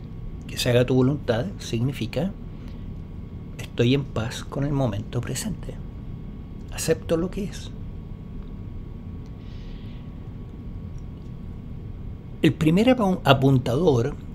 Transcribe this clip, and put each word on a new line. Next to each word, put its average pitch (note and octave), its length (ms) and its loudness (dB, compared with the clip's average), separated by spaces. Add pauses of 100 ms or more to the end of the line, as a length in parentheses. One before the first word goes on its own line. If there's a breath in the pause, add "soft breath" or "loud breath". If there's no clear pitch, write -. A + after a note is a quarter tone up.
(480)
que C3 100 -6
se - 120 2
haga B2 160 8
tu B2+ 100 4
voluntad B2+ 500 4 (140)
significa C3 720 0 (1300 loud breath)
estoy A#2+ 380 4
en C#3 80 2
paz A2+ 400 -2
con - 220 -2
el D3 80 2
momento A#2+ 480 2
presente, - 540 -4 (960)
acepto - 440 2
lo F3+ 140 0
que - 140 -2
es. - 260 -6 (4000 loud breath)
El D#3 100 6
primer F3 340 6
apu-, G#3 360 4
apuntador C3+ 920 6 (200)